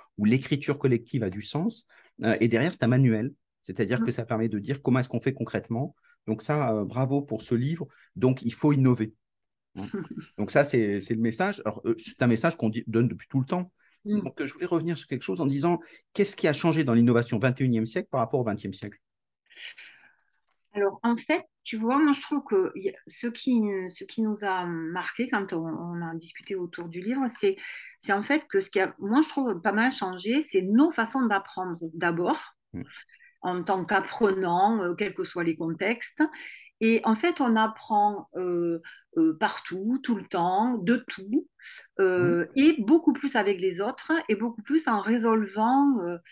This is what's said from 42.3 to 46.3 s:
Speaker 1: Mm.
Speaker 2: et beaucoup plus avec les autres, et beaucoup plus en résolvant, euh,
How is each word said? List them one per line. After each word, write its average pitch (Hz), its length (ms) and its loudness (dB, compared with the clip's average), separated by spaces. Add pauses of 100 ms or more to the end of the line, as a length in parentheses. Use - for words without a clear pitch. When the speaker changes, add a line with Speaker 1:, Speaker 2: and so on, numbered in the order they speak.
Speaker 1:
Mm. - 120 -10
Speaker 2:
et 302 260 6
beaucoup 302 320 4
plus - 220 -4
avec 202 220 2
les 180 220 -2
autres, 247 320 -4 (160)
et 214 80 2
beaucoup 226 240 -4
plus 311 260 0
en 220 140 2
résolvant, 226 1040 2
euh, 175 160 -4 (140)